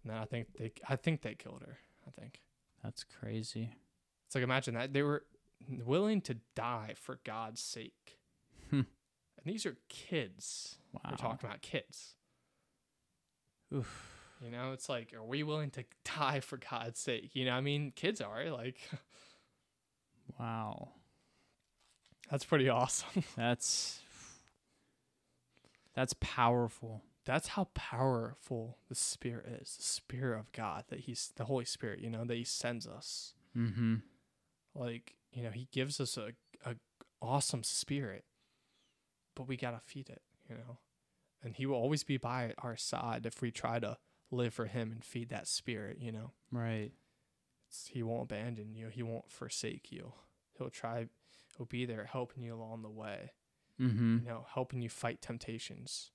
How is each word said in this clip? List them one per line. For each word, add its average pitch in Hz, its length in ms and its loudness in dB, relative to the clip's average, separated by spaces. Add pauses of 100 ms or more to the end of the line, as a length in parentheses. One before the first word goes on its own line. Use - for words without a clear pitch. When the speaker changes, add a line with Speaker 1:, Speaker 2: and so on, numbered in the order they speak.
Speaker 1:
And 110 100 -6
then 113 40 -2
I 110 80 -2
think 117 320 -4
they, 113 140 -4 (160)
I 135 80 4
think 160 280 4
they - 120 -2
killed - 300 -12
her. - 140 -14 (280)
I 139 40 -14
think. - 300 -14 (420)
Speaker 2:
That's 110 200 -6
crazy. 113 720 -4 (520)
Speaker 1:
It's - 80 -8
like, 127 80 6
imagine 127 320 4
that. 131 180 0
They 139 80 8
were 147 240 4 (420)
willing 151 540 4
to 120 160 -2 (160)
die 113 420 -2
for - 280 -10
God's 113 380 -4
sake. - 580 -8 (500)
Speaker 2:
Hmm. 143 120 4 (560)
Speaker 1:
And - 160 -18
these 220 120 -4
are 139 120 -2 (120)
kids. - 880 -4 (160)
Speaker 2:
Wow. - 80 -8 (100)
Speaker 1:
We're - 60 -4
talking 120 320 -2
about - 140 -8
kids. - 520 -6 (1600)
Speaker 2:
Oof. - 380 -4 (320)
Speaker 1:
You 117 80 -8
know, 123 220 -4
it's - 160 -8
like, 117 240 -2
are 113 100 -10
we 139 200 0
willing 151 280 0
to 123 140 -6 (100)
<laughs> - 80 -20
die 143 360 4
for 131 180 -6
God's 117 420 -4
sake? - 360 0
You 127 100 2
know, 123 80 6
I 127 80 4
mean, 143 340 2
kids 208 260 2
are, 117 300 -2
like, 127 260 -4 (120)
<laughs> - 1500 -16
Speaker 2:
Wow. 113 500 -4 (1400)
Speaker 1:
That's 143 160 0
pretty 135 240 8
awesome. 127 600 4
<laughs> - 60 -14
Speaker 2:
That's, - 640 2 (1900)
that's 131 260 2
powerful. 117 840 4 (220)
Speaker 1:
That's 143 240 2
how 196 240 2
powerful 120 1040 0 (120)
the 127 60 -6
Spirit - 680 -2
is, - 160 -10
the - 60 -8
Spirit 123 560 0
of 104 120 -10
God, 101 380 -2
that - 120 -6
he's, - 340 -4
the 110 100 -2
Holy 123 200 2
Spirit, - 340 -4
you 113 100 -2
know, 113 160 -2
that 120 100 2
he 120 80 0
sends 117 440 0
us. - 460 -8 (240)
Speaker 2:
Mm-hmm. 113 380 6 (800)
Speaker 1:
Like, 120 400 -6 (160)
you 123 120 -6
know, 117 80 -2
he 127 200 -6
gives 135 280 2
us 131 180 0
a, 110 140 -4 (340)
a 123 100 -2 (460)
awesome 127 420 2
Spirit, 131 600 0 (1120)
but 131 120 -8
we 131 100 2
gotta 117 220 -2
feed - 300 -10
it, - 120 -16 (280)
you 117 60 -8
know, 120 240 -12 (640)
and 117 120 -6
he 135 100 0
will 135 120 4
always 143 260 4
be 135 140 2
by 120 420 2
our 120 180 -2
side 117 480 0
if - 160 -4
we 120 100 2
try 117 280 2
to 113 180 0 (340)
live 123 220 4
for 113 120 0
him 110 260 0
and 117 120 -8
feed 117 260 -4
that - 180 -4
Spirit, 107 520 -2
you 120 120 -4
know. 110 200 -6 (200)
Speaker 2:
Right. 113 400 2 (800)
Speaker 1:
It's, - 180 -12
he 120 160 -2
won't 117 200 0
abandon 110 520 -4
you. 113 140 -8
He 113 140 -6
won't 117 280 -4
forsake - 600 -4
you. - 220 -10 (460)
He'll 127 100 -2
try, 117 380 -2 (500)
he'll 120 80 -4
be 123 200 0
there 110 260 -4
helping 123 320 -4
you 117 100 -6
along 113 300 -8
the 110 60 -8
way. 107 420 -6 (500)
Speaker 2:
Mm-hmm. 117 380 8
Speaker 1:
You 120 60 0
know, 117 280 -6
helping 127 300 0
you 113 60 -2
fight - 320 -2
temptations. - 920 -6